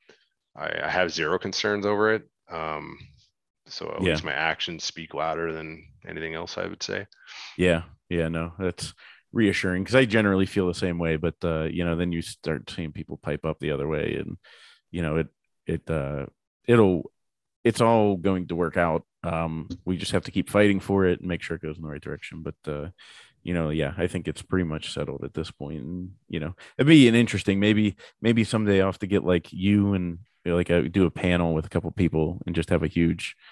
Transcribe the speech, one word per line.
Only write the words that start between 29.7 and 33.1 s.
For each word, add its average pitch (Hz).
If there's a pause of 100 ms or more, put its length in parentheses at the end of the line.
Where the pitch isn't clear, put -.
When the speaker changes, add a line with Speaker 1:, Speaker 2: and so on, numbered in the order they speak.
Speaker 2:
and, 87 (260)
you 87
know, 85
like, 87
uh, 87
do 87
a 78
panel 87
with 78
a -
couple 85
people 82
and 85
just 80
have 82
a 80
huge 85 (180)